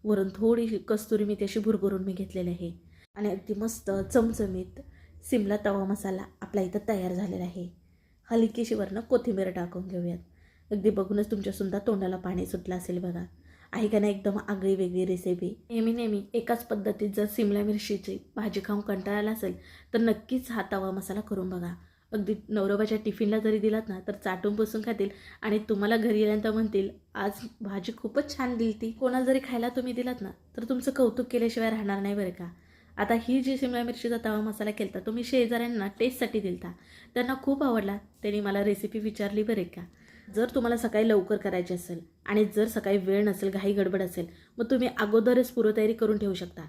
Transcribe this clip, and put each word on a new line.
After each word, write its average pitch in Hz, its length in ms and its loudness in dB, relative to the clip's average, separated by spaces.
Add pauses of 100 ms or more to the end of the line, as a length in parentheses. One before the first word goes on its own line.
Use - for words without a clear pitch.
वरून 196 300 2
थोडी 226 320 4
कस्तुरी 214 580 0
मेथी 202 200 0
अशी 202 160 -2
भुरभुरून 196 420 2
मी 190 100 -4
घेतलेली 185 380 -4
आहे. 170 220 -6 (420)
आणि 208 160 -2
अगदी 196 240 -4
मस्त 214 360 -4
चमचमीत 196 880 0 (500)
सिमला 208 340 2
तवा 196 200 0
मसाला 196 380 -2 (200)
आपला 202 180 -2
इथं 185 180 -2 (100)
तयार 185 240 0
झालेला 185 320 -2
आहे. 175 240 -8 (600)
हलकीशी 226 440 2
वरनं 202 260 -2
कोथिंबीर 226 500 2
टाकून 180 380 -6
घेऊयात. 175 300 -4 (520)
अगदी 208 200 4
बघूनच 202 400 0
तुमच्या 196 220 -2
सुद्धा 196 340 -2
तोंडाला 190 300 0
पाणी 180 300 -4
सुटलं 185 300 -4
असेल 180 220 -4
बघा. 175 260 -4 (480)
आहे 220 160 0
का 214 100 4
नाही 208 140 4
एकदम 196 240 0 (120)
आगळी 190 260 2
वेगळी 185 300 2
रेसिपी? 180 440 0 (220)
नेहमी 226 220 2
नेहमी 220 420 0
एकाच 233 320 0
पद्धतीत 208 500 -2
जर 208 100 2
सिमला 208 360 2
मिरचीची 208 560 -2 (180)
भाजी 202 280 -2
खाऊन 208 160 -2
कंटाळा 202 380 -2
आला 214 120 0
असेल, 202 240 -4 (400)
तर 226 40 4
नक्कीच 233 520 2
हा 226 120 -2 (100)
तवा 190 180 -2
मसाला 190 300 -4
करून 190 300 -4
बघा. 175 240 -4 (380)
अगदी 214 220 0 (140)
नवरोबाच्या 214 560 2
टिफिनला 214 340 2
जरी 214 200 2
दिलात 214 300 2
ना, 185 200 -8
तर 208 40 -4
चाटून 202 440 -2
पुसून 220 280 0
खातील 202 240 -2 (340)
आणि 214 160 2 (100)
तुम्हाला 208 280 2
घरी 220 220 4
गेल्यानंतर 214 320 4
म्हणतील, 208 380 2 (260)
"आज 208 180 -2 (280)
भाजी 196 360 -6
खूपच 285 400 -4
छान 247 200 -2
दिलती." 226 340 0
कोणाला 254 340 0
जरी 269 200 4
खायला 247 240 -2
तुम्ही 247 240 -2
दिलात 247 280 -2
ना, 196 100 -6 (260)
तर 226 80 -6
तुमचं 254 260 0
कौतुक 240 400 2
केल्याशिवाय 226 400 2
राहणार 202 320 -2
नाही 202 120 0
बरं 196 160 -2
का. 175 220 -12 (440)
आता 208 240 2
ही 254 220 2
जी 262 140 0
सिमला 247 260 0
मिरचीचा 240 420 -2
तवा 214 160 0
मसाला 214 300 -2
केलता, 196 280 -4
तो 220 140 -4
मी 233 120 -4
शेजाऱ्यांना 233 640 2 (140)
टेस्टसाठी 233 400 0
दिलता. 180 320 -4 (420)
त्यांना 247 280 0
खूप 277 200 2
आवडला. 208 340 2 (260)
त्यांनी 208 180 0
मला 202 240 0
रेसिपी 208 340 0
विचारली 214 440 -2
बरं 208 200 0
का. 175 220 -8 (500)
जर 226 200 4
तुम्हाला 240 220 2
सकाळी 226 320 2
लवकर 208 280 4
करायची 190 380 -2
असेल 175 260 -8 (260)
आणि 214 180 6 (120)
जर 214 100 6
सकाळी 202 320 0
वेळ 190 260 2
नसेल, 196 260 2
घाई 196 220 0
गडबड 190 300 2
असेल, 180 240 -4 (320)
मग 233 120 2
तुम्ही 254 180 4 (120)
अगोदरच 226 500 6
पूर्वतयारी 214 420 4
करून 214 260 2
ठेवू 202 160 0
शकता. 180 340 -10